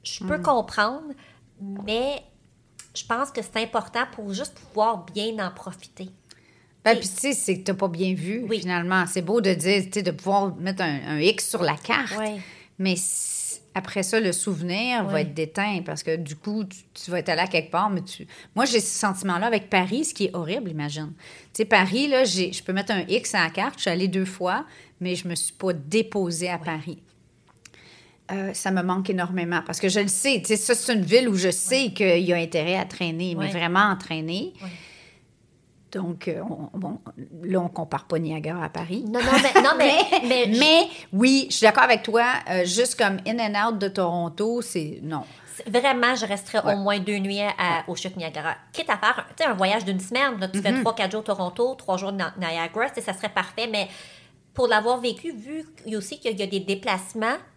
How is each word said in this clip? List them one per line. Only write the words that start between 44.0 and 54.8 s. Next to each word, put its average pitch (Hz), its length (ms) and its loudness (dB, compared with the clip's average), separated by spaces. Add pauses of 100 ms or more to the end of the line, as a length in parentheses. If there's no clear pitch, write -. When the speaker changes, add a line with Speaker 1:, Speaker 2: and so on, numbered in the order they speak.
Speaker 2:
c'est... 160 400 -4
Non. 151 220 -6 (320)
Speaker 1:
C'est, - 120 -10
vraiment, 247 460 4
je 220 120 -2
resterais 202 380 -2
Speaker 2:
Ouais. 202 100 2
Speaker 1:
au - 20 0
moins 202 240 0
deux 202 180 -2
nuits 196 220 -2
à, 208 80 0
Speaker 2:
Ouais. 196 60 -2 (340)
Speaker 1:
aux 170 80 -6
chutes 185 200 -8
Niagara. 160 380 -6 (180)
Quitte - 180 -6
à 208 80 4
faire, 220 280 0 (100)
tu 320 60 -2
sais, 294 80 4
un 220 40 0
voyage 190 300 2
d'une 185 140 -2
semaine, 247 400 0
là, 185 80 -2
tu 190 160 -2
fais 202 80 2
Speaker 2:
Mhm. 254 120 2
Speaker 1:
trois, 226 120 2
quatre 190 160 -2
jours 214 140 -4
Toronto, 202 500 0
trois 190 220 -2
jours 196 160 -4
Ni-, 190 100 -4 (160)
Niagara, 165 520 -2
tu - 40 -18
sais, 233 60 -4
ça 202 120 -4
serait 202 160 -6
parfait. 202 400 -8
Mais 202 200 -4 (640)
pour 247 140 2
l'avoir 226 320 2